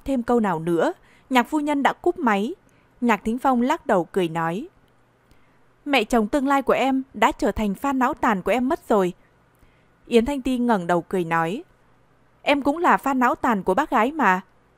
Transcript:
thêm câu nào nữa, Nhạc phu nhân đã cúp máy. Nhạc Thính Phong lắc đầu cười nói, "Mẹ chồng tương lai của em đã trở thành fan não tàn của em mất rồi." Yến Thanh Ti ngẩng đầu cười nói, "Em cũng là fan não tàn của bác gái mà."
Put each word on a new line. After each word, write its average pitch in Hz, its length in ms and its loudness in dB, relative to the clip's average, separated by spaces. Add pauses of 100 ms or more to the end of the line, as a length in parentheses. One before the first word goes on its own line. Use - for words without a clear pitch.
thêm 269 180 -2
câu 240 160 2
nào 185 200 0
nữa, 175 340 0 (360)
Nhạc 247 200 0
phu 302 100 -2
nhân 294 240 -2
đã 226 100 2
cúp - 260 -4
máy. 233 360 0 (460)
Nhạc 226 220 0
Thính 226 140 -4
Phong 262 240 2
lắc 277 240 -2
đầu 190 180 2
cười 175 260 -2
nói, 165 380 -4 (1160)
"Mẹ 277 180 0
chồng 226 240 0
tương 269 200 -2
lai 277 140 2
của 226 120 0
em 262 300 0 (100)
đã 226 180 0
trở 254 200 -2
thành 208 300 -4
fan 277 160 -2
não 254 160 0
tàn 214 280 0
của - 100 -2
em 247 180 0
mất - 200 -4
rồi." 190 240 2 (920)
Yến 233 200 2
Thanh 285 160 -4
Ti 254 160 -2
ngẩng 226 300 0
đầu 175 140 2
cười 180 220 -4
nói, 165 400 -2 (800)
"Em 285 200 0
cũng 285 160 0
là 294 200 4
fan 269 200 -2
não 254 180 2
tàn 220 280 0
của 185 100 0
bác 190 160 0
gái 247 220 2
mà." 202 300 2 (360)